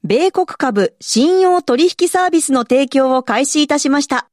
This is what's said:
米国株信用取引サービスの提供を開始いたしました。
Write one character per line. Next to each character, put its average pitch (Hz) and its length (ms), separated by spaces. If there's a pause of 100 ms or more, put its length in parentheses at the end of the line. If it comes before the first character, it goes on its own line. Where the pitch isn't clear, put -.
米 262 280
国 370 160
株 208 520
信 339 400
用 359 220
取 285 340
引 349 140
サ 370 160
ー 359 60
ビ 330 100
ス - 100
の 262 100
提 254 260
供 262 280
を 254 60
開 247 240
始 302 160
い 294 60
た 294 100
し 285 140
ま 285 100
し - 60
た。 254 260